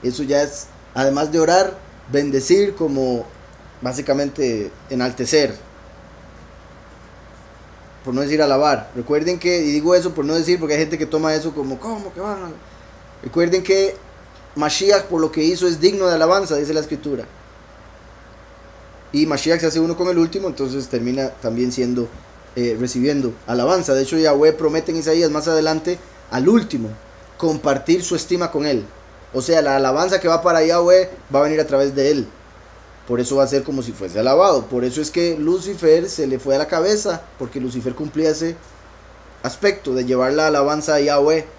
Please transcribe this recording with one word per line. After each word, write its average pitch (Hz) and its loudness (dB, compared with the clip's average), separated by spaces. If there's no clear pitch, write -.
Eso 123 -4
ya 139 0
es, - -6
además 139 0
de 165 2
orar, 185 4
bendecir 143 2
como 135 -2
básicamente 135 -2
enaltecer, 127 0
por 127 -6
no 139 0
decir 151 0
alabar. 139 2
Recuerden 151 -2
que, 175 0
y 147 0
digo 151 2
eso 175 2
por 143 -2
no 156 -2
decir, 165 0
porque 151 -2
hay 147 0
gente 160 -2
que 151 -4
toma 156 0
eso 156 -4
como, 143 -6
"¿Cómo 208 -10
que 165 -14
van 196 -8
a?". 165 -14
Recuerden 170 0
que 196 2
Mashiach 190 2
por 165 0
lo 156 0
que 156 -2
hizo 175 0
es 170 0
digno 196 2
de 170 2
alabanza, 160 2
dice 147 -2
la 156 0
escritura. 143 -6
Y 151 4
Mashiach 160 0
se 165 0
hace 156 0
uno 165 0
con 180 -2
el 175 2
último, 170 0
entonces 131 -6
termina 127 -4
también 120 -4
siendo, 120 -2
eh, 120 -2
recibiendo 127 -2
alabanza. 135 0
De 135 2
hecho, 160 -2
Yahweh 156 4
promete 156 -2
en 165 -4
Isaías 160 2
más 151 -2
adelante 160 0
al 131 2
último 139 2
compartir 156 0
su 175 -4
estima 175 -2
con 147 -2
él. 120 -2
O 131 -4
sea, 165 2
la 139 2
alabanza 156 2
que 175 -2
va 165 2
para 165 4
Yahweh 175 4
va 139 4
a 143 4
venir 156 0
a - 0
través 139 0
de 143 2
él. 135 0
Por 120 0
eso 131 -2
va 139 4
a 135 2
ser 139 0
como 139 -6
si 113 -8
fuese 95 -6
alabado. 139 4
Por 123 -2
eso 127 -4
es 151 -6
que 170 -2
Lucifer 170 2
se 147 -4
le 131 -2
fue 135 0
a 139 0
la 151 -2
cabeza, 180 0
porque 127 -8
Lucifer 123 -6
cumplía 156 -2
ese 165 -4
aspecto 143 -2
de 127 0
llevar 127 2
la 156 2
alabanza 151 2
a 147 2
Yahweh 147 2